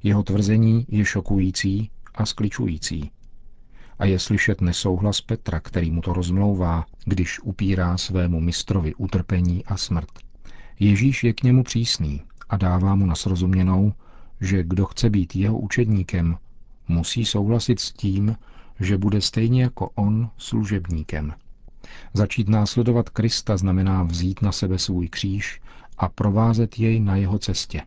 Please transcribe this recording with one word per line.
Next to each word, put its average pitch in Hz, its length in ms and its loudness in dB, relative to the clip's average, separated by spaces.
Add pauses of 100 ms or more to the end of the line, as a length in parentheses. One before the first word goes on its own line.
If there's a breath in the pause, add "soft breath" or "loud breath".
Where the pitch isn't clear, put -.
Jeho 104 200 2
tvrzení 110 640 4
je 104 160 2
šokující 98 840 0 (240)
a 110 100 0
skličující. 85 880 -4 (880 soft breath)
A 101 60 0
je 92 140 4
slyšet - 420 0
nesouhlas 95 600 0
Petra, 87 380 -4
který 85 320 -2
mu 85 100 0
to 90 120 -4
rozmlouvá, 90 720 0 (200)
když 92 380 -2
upírá 90 540 0
svému 87 420 0
mistrovi 82 560 0
utrpení 90 680 0
a 98 120 -4
smrt. 85 340 -4 (680 loud breath)
Ježíš 104 440 4
je 117 100 4
k - 100 -4
němu 127 200 6
přísný 80 580 -2 (280)
a - 80 0
dává 92 380 4
mu 98 100 4
na 85 100 2
srozuměnou, 92 800 2 (480 soft breath)
že 95 220 2
kdo 90 220 0
chce - 240 0
být 98 260 0
jeho 101 240 2
učedníkem, 95 760 0 (500)
musí 85 380 0
souhlasit 110 540 0
s - 120 -6
tím, 101 440 0 (440 soft breath)
že 95 180 0
bude 101 240 2
stejně 120 420 2
jako - 320 -2
on 110 420 0
služebníkem. 85 960 -4 (800 loud breath)
Začít 101 360 0
následovat 113 600 2
Krista 110 480 -2
znamená 95 460 2
vzít 85 380 -2
na 104 100 2
sebe 92 280 -2
svůj 90 280 -2
kříž - 540 -6 (360 loud breath)
a 90 120 0
provázet 110 720 2
jej 113 200 2
na 98 160 2
jeho 98 240 2
cestě. - 460 -4